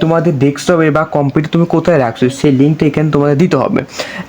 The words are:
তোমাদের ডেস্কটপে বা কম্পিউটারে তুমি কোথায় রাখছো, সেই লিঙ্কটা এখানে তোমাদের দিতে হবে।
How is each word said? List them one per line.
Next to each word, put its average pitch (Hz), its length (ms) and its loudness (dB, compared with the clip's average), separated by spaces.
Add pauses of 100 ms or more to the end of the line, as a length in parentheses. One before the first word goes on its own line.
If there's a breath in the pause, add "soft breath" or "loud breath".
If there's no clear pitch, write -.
তোমাদের 160 360 0
ডেস্কটপে 156 520 0
বা 156 120 0
কম্পিউটারে 151 480 -2
তুমি 170 180 2
কোথায় 165 300 2
রাখছো, 123 300 0
সেই 143 220 0
লিঙ্কটা 147 340 2
এখানে 151 260 0
তোমাদের 143 260 2
দিতে 175 200 2
হবে। - 240 0 (480 loud breath)